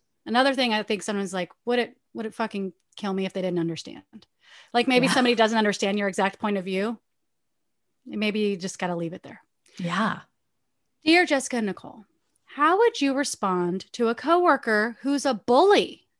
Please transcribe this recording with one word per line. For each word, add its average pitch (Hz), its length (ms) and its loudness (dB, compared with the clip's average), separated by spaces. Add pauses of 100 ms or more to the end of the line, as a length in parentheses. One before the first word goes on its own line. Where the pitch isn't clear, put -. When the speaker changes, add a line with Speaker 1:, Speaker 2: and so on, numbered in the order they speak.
(260)
Speaker 1:
another 254 280 2
thing 247 200 0
I 214 100 -2
think 208 180 -4
sometimes, 196 320 -6
like, 180 180 -6 (140)
would 240 140 0
it, 240 180 -4 (160)
would 220 120 -10
it 220 80 -10
fucking 196 400 -6 (240)
kill 196 160 -4
me 190 120 -2
if 185 60 -6
they 190 100 -6
didn't 180 180 -2
understand? 165 440 -8 (720)
Like, 233 140 2
maybe 254 200 4
Speaker 2:
Yeah. - 60 2
Speaker 1:
somebody 247 220 4
doesn't 226 220 4
understand 208 400 0
your 202 120 0
exact 190 280 0
point 208 200 -2
of 180 80 -6
view. 196 340 -4 (1080)
And 214 100 -8
maybe 214 220 -2
you 202 160 0
just 180 220 -10
gotta 180 180 -2
leave 170 160 -6
it 185 100 -16
there. - 180 -18 (360)
Speaker 2:
Yeah. 185 440 -4 (840)
Speaker 1:
Dear 339 200 4
Jessica 269 320 -2
and 220 100 -2
Nicole, - 380 -12 (420)
how 311 320 0
would 466 200 2
you 277 140 2
respond 185 800 -2
to 233 160 0
a 233 60 -2
coworker 254 880 2
who's 277 220 -2
a 269 80 2
bully? 269 760 4 (100)